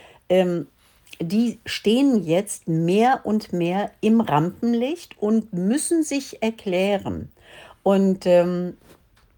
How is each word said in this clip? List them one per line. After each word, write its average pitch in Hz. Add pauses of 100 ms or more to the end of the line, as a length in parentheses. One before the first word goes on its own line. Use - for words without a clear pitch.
(300)
ähm, 180 (520)
die 208
stehen 240
jetzt 165
mehr 185
und 208
mehr 175 (100)
im 220
Rampenlicht 233
und 220
müssen 254
sich 277
erklären. 196 (520)
Und, 190
ähm, 175 (600)